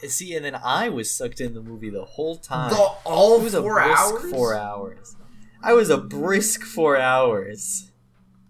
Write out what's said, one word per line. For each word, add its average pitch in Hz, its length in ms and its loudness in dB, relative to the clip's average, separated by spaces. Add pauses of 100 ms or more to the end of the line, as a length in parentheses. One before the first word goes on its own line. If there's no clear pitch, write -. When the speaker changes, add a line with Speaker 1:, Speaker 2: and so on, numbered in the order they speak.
Speaker 1:
see, 175 260 -6
and 151 80 -6
then 135 120 -6
I 139 340 -2
was 120 200 -6
sucked 120 300 -6
in 120 140 -6
the 113 80 -12
movie 110 280 -12
the 101 140 -8
whole 160 320 -6
time. 127 360 -4
Speaker 2:
The, 214 60 2 (280)
all 196 340 6
Speaker 1:
It 165 60 2
was - 80 -2
a 160 80 2
Speaker 2:
four 214 200 -2
Speaker 1:
brisk - 160 4
Speaker 2:
hours? 349 340 0
Speaker 1:
four 117 240 0
hours. 104 600 -10 (480)
I 220 80 2
was 226 180 6
a 147 80 4
brisk 156 680 -2
four 147 340 2
hours. 120 880 0 (640)